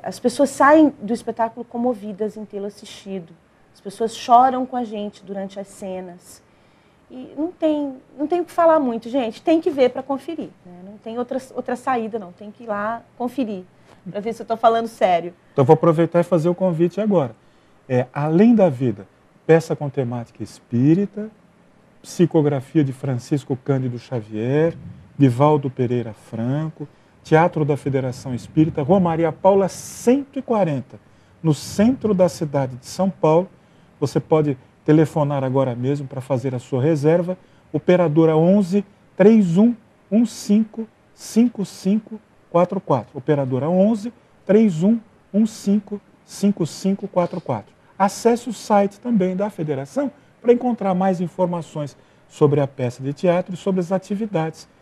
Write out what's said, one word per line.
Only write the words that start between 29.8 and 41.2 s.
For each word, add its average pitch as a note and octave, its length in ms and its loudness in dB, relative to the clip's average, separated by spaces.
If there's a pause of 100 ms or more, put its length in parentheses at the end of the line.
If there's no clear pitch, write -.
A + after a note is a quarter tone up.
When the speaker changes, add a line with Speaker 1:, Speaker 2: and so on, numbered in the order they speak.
Speaker 2:
e B3+ 40 -6
quarenta, E3 560 -2 (440)
no D#3+ 100 2
centro G#3+ 640 0
da F3+ 140 4
cidade C#3 480 -4
de - 100 -20
São F#3 240 -4
Paulo. E3 380 2 (500)
Você C#3+ 220 -2
pode D3 360 0 (280)
telefonar D3 580 2
agora C3 320 0
mesmo C3+ 320 -4
pra C3 140 -12
fazer B2+ 340 -4
a B2 60 -6
sua C3 200 -4
reserva, E3 560 0 (360)
operadora D#3+ 640 4
onze, F#3 480 2 (320)
três G3 420 6
um A#3 160 4 (340)
um A3+ 160 2
cinco, G#3+ 640 -2 (260)
cinco A3+ 520 0